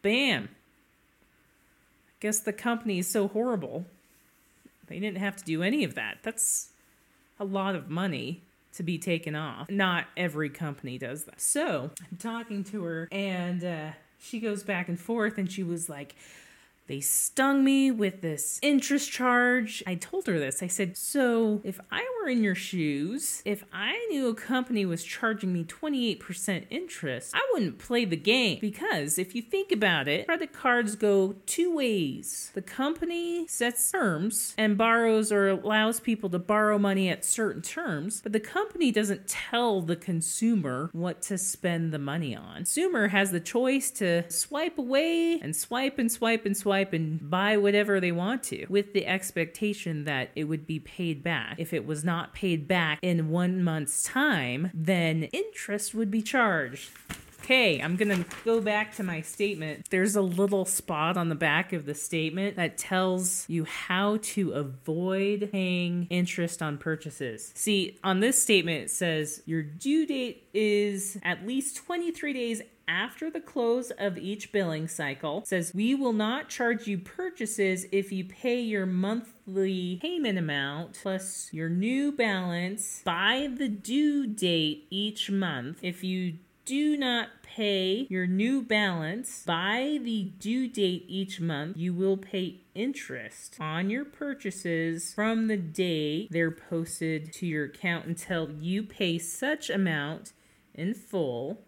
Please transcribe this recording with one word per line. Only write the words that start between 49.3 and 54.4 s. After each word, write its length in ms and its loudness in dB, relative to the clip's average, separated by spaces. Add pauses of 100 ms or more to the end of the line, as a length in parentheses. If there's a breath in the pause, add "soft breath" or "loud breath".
that 320 -2
it 80 0
would 200 -2
be 140 -4
paid 460 -4
back. 340 -2
If 140 -4
it 120 0
was 200 -4
not 280 -2
paid 360 0
back 340 2
in 280 2
one 340 2
month's 400 0
time, 680 0